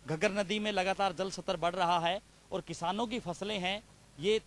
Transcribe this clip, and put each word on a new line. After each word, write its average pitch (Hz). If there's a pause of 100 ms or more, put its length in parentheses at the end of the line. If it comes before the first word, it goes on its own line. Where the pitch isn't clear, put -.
घग्गर 160
नदी 208
में 214
लगातार 190
जल 185
स्तर 185
बढ़ 170
रहा 175
है 170 (320)
और 185
किसानों 175
की 233
फसलें 196
हैं, 190 (380)
ये 208